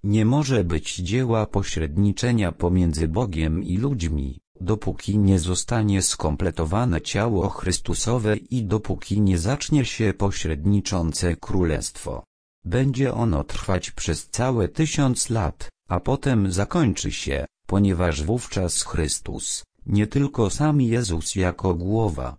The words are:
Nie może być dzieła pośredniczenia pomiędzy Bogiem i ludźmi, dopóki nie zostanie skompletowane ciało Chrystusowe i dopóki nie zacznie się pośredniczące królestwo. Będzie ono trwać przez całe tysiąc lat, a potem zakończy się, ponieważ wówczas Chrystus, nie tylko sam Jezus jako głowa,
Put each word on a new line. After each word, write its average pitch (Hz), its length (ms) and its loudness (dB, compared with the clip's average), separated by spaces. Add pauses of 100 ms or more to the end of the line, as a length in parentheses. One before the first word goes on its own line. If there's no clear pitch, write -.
Nie 107 200 4
może 127 400 4
być 82 320 -2
dzieła 110 500 0
pośredniczenia 98 1040 0
pomiędzy 85 560 2
Bogiem 80 540 0
i 90 140 -2
ludźmi, 82 640 -2 (200)
dopóki 98 580 -2
nie 98 200 6
zostanie 95 640 0
skompletowane 82 1000 0
ciało 101 480 0
Chrystusowe 107 880 0
i 120 280 -4
dopóki 98 560 -2
nie 95 180 4
zacznie 131 460 0
się 107 340 0
pośredniczące 85 1160 0
królestwo. - 880 -4 (400)
Będzie 127 500 0
ono 117 300 2
trwać - 460 -2
przez - 380 -4
całe 120 400 0
tysiąc 143 600 0
lat, - 380 -2 (200)
a 90 120 0
potem 120 520 0
zakończy 101 600 0
się, 69 340 -4 (200)
ponieważ 90 560 2
wówczas 92 600 -2
Chrystus, - 840 -6 (220)
nie 101 200 2
tylko 139 440 0
sam 147 300 2
Jezus 113 540 0
jako 92 400 0
głowa, 87 640 -2